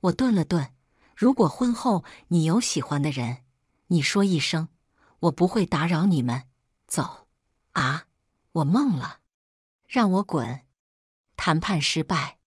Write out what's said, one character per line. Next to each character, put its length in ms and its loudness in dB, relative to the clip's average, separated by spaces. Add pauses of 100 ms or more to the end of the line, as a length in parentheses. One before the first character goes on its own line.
我 100 2
顿 220 2
了 100 2
顿 300 -2 (420)
：“如 180 4
果 140 4
婚 260 0
后 300 0 (260)
你 140 2
有 160 2
喜 220 -4
欢 200 -2
的 100 -2
人， 320 -6 (440)
你 140 2
说 220 0
一 160 2
声， 280 -2 (520)
我 120 2
不 160 2
会 180 0
打 220 -2
扰 200 2
你 140 4
们。 220 -2 (440)
”“走。 400 -8 (460)
”“啊？” 340 -4 (440)
我 140 -2
懵 320 2
了。 220 -10 (680)
“让 260 2
我 100 0
滚。” 380 -6 (760)
谈 220 0
判 200 -2
失 220 -2
败。 460 -6